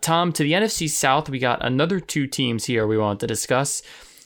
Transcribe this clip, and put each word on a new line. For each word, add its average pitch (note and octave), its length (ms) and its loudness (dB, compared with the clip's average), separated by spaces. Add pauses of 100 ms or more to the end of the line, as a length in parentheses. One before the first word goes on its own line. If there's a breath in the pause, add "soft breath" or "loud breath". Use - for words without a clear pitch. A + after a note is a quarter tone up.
Tom, E3+ 320 2
to - 100 0
the D3 140 2
N G#3 80 2
F A3 80 0
C D#3+ 160 -2
South, D3 400 2
we C3+ 100 -6
got A#2+ 260 0
another D#3 360 0
two C#3+ 260 -2
teams A#2+ 380 -2
here A2+ 240 0
we A2 100 2
want G#2 220 0
to A2+ 80 -4
discuss. B2+ 540 -2 (440 loud breath)